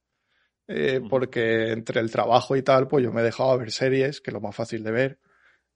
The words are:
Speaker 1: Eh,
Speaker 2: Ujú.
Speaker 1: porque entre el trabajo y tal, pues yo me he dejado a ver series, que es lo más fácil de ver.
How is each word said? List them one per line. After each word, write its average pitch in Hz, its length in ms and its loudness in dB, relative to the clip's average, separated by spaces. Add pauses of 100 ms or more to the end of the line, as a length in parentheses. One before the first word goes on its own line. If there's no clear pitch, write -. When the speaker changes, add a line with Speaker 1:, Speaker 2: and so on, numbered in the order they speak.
(680)
Speaker 1:
Eh, 135 320 -2
Speaker 2:
Ujú. 120 80 -8
Speaker 1:
porque 113 640 0
entre 113 300 -2
el 113 100 -2
trabajo 120 460 2
y 131 40 -2
tal, 131 280 4
pues 139 160 2
yo 107 80 -2
me 117 80 0
he - 20 2
dejado 123 280 2
a 127 60 4
ver 113 140 -8
series, 135 480 0
que - 120 -10
es - 20 -6
lo 104 80 -8
más 104 120 -8
fácil 113 300 -8
de 110 80 -4
ver. 131 280 -2 (560)